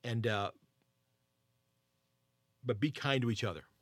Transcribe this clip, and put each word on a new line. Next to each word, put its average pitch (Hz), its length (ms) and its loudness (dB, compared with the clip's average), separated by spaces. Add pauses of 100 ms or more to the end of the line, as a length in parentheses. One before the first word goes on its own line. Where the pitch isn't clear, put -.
And, 117 220 0
uh, 104 260 0 (2250)
but 117 140 0
be 151 100 2
kind 139 320 0
to 117 80 2
each 110 140 -2
other. 85 220 -4 (160)